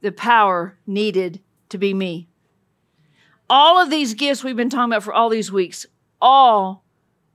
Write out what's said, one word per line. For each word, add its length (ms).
the 100
power 640
needed 540
to 80
be 160
me." 340
All 320
of 80
these 240
gifts 320
we've 120
been 120
talking 240
about 120
for 100
all 160
these 220
weeks 340
all 640